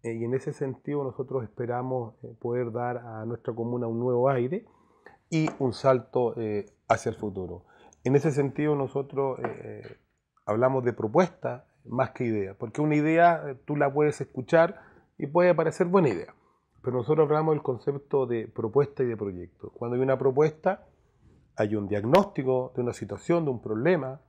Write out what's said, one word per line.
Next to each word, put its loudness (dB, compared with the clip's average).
eh, -6
y -6
en -2
ese -6
sentido -6
nosotros -6
esperamos, -6
eh, -16
poder -2
dar -4
a -12
nuestra -6
comuna -4
un -2
nuevo 2
aire -2
y 2
un 0
salto, 2
eh, -2
hacia 2
el -6
futuro. -8
En 2
ese 4
sentido 0
nosotros, -4
eh, -10
hablamos 2
de 0
propuestas -2
más -2
que -4
ideas, -2
porque -6
una 2
idea, 4
eh, -8
tú -4
la 2
puedes 0
escuchar 2
y -6
puede 6
parecer 0
buena 4
idea, -6
pero -2
nosotros 4
hablamos 2
del -6
concepto -2
de -2
propuesta 0
y 2
de -4
proyecto. -10
Cuando -6
hay 2
una 2
propuesta, 2
hay 0
un -2
diagnóstico 2
de -2
una -2
situación, -2
de 0
un -4
problema -2